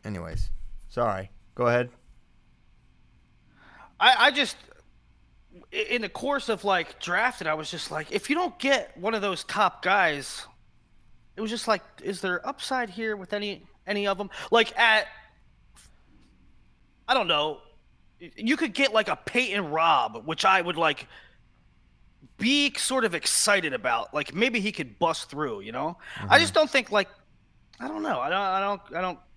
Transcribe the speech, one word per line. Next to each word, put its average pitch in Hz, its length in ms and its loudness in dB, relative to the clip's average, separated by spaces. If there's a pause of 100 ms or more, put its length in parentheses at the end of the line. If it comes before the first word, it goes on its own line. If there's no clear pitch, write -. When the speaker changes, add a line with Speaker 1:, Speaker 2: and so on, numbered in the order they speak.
Speaker 1:
Anyways, 85 460 -4 (360)
sorry. 98 440 -2 (240)
Go 120 120 2
ahead. 123 220 2 (2000)
Speaker 2:
I, 240 280 8
I 285 40 6
just, 277 240 -2 (1200)
i-, - 20 -14
in 226 280 -2
the 190 60 -8
course 269 400 -4
of, 214 140 -2
like, 185 380 0
drafting, 190 460 -2
I 156 80 0
was 156 140 -10
just - 220 -8
like, 156 200 -6
if - 180 -4
you 302 60 2
don't 339 240 -2
get 269 380 0
one 196 180 -2
of 208 60 -2
those 190 220 -2
top - 380 0
guys, 170 640 0 (920)
it 202 60 -8
was 220 100 -4
just 233 160 -4
like, 208 140 4 (200)
is 190 200 -6
there 180 260 -2
upside 262 420 -4
here 214 280 -4
with 190 160 -10
any, 208 300 -6 (220)
any 202 220 -2
of 190 120 0
'em? 196 100 -6 (220)
Like, 233 280 4
at, 220 260 6 (2000)
I 240 60 2
don't 233 140 2
know, 151 320 0 (640)
y-, 175 160 -20
you 233 180 0
could 285 180 -4
get, 269 200 2
like, 214 160 2
a 160 80 -2
Peyton 202 520 -2
Robb, 135 560 2
which 160 200 -2
I 190 160 6
would, 170 160 -4
like, 160 300 0 (1300)
be 285 380 2
sort 262 280 0
of 202 120 0
excited 165 580 2
about. 117 400 -2
Like, 147 200 -4
maybe 226 280 0
he 208 100 -2
could 127 260 -10
bust 165 320 -2
through, 139 300 -6
you 107 140 -12
know? 151 240 -6 (320)
I 277 100 8
just 330 140 2
Speaker 1:
Mm-hmm. 320 80 4
Speaker 2:
don't 302 80 2
think, 262 220 2
like, 202 180 2 (720)
I 254 80 -8
don't 311 140 -8
know. 139 180 -2
I 139 80 -2
don't, 185 100 0
I 190 220 0
don't, 202 200 -4 (140)
I 170 60 -2
don't 180 180 -4 (180)